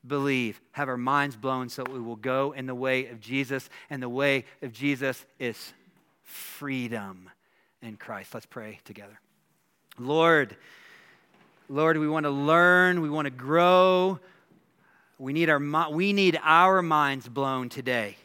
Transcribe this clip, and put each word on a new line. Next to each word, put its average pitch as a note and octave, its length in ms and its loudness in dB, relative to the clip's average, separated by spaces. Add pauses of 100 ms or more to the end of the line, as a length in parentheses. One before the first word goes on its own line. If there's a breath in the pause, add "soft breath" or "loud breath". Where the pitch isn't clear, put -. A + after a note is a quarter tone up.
believe, C3 560 -2 (120)
have C#3+ 160 -6
our B2+ 60 -4
minds C3+ 400 0
blown B2+ 340 -4
so C3 140 -10
that B2+ 80 -12
we C3 80 -10
will A#2 180 -10
go C3+ 340 -2
in C3 160 -10
the C3 80 -8
way C3 320 -2
of A#2 120 -18
Jesus. B2+ 480 -6 (220 loud breath)
And C#3+ 100 -10
the B2 100 -8
way C3+ 360 0 (160 loud breath)
of C3 100 -12
Jesus C3 540 -4 (140)
is A#2+ 340 -8 (480)
freedom A2 1080 -10 (500)
in A2 160 -16
Christ. G2 380 -14
Let's C3+ 100 -12
pray G#2+ 400 -16
together. G#2 340 -20 (760)
Lord, D3 600 2 (1120 loud breath)
Lord, D#3 280 2
we D3+ 120 -2
want D#3 160 -2
to D3 40 0
learn, F3 680 4
we D#3 100 -2
want D3 180 -2
to C3+ 40 -6
grow. F3+ 880 4 (960 soft breath)
We C3+ 140 -10
need D#3+ 180 2
our D3+ 80 4
mi-, D3 320 0
we F3+ 220 0
need F#3 320 4
our F3+ 380 6
minds C#3+ 480 0
blown C3 400 -4
today. A#2+ 560 -4